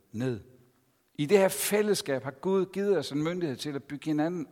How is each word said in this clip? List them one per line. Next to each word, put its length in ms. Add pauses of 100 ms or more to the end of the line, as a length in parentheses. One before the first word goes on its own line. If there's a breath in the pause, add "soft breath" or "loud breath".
(120)
ned." 320 (720)
I 100
det 120
her 120
fællesskab 760
har 80
Gud 340
givet 320
os 140
en 120
myndighed 340
til 180
at 80
bygge 220
hinanden 460